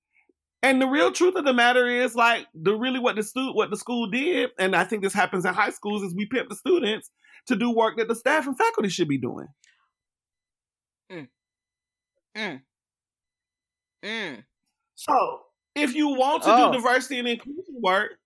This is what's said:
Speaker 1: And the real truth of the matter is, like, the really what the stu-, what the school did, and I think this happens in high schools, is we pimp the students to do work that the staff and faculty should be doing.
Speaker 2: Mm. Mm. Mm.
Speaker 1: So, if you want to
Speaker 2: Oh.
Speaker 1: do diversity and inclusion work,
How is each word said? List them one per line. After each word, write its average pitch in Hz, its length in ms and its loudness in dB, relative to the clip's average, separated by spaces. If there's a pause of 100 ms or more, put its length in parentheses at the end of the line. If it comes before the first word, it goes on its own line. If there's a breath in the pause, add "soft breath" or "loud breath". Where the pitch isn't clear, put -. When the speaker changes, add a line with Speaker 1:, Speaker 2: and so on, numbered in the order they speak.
(600)
Speaker 1:
And 262 200 2
the 262 60 2
real 285 240 2
truth 359 240 2
of 320 100 -2
the 262 80 4
matter 247 340 4
is, 247 280 0
like, 233 380 2
the 165 220 0
really 254 240 -2
what 233 160 0
the 214 80 -2
stu-, 254 300 -6
what 202 180 0
the 202 60 -6
school 233 300 -4
did, 269 520 -2
and 185 160 0
I - 80 4
think 208 180 -4
this 190 120 -2
happens 185 320 0
in 180 100 0
high 208 160 0
schools, 208 320 -6
is 180 120 -8
we 208 120 -6
pimp 247 220 -4
the 202 60 -12
students 254 540 -2 (380 soft breath)
to 247 80 0
do 240 160 0
work 220 260 0
that 226 100 -2
the 233 80 -2
staff 277 320 0
and 269 100 -6
faculty 453 320 0
should 165 180 -2
be 139 100 0
doing. 117 300 -8 (1600)
Speaker 2:
Mm. 156 160 -14 (1080)
Mm. 185 260 -8 (1400)
Mm. 190 400 -10 (520)
Speaker 1:
So, 254 460 0 (340)
if 285 200 0
you 302 140 2
want 277 340 2
to - 100 2
Speaker 2:
Oh. 233 180 6
Speaker 1:
do 254 60 0
diversity 254 420 0
and 240 80 -2
inclusion 285 540 -8
work, 196 320 0 (120)